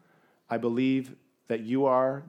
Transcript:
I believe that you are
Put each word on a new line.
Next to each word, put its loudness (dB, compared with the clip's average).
I -2
believe 0
that -2
you 0
are 2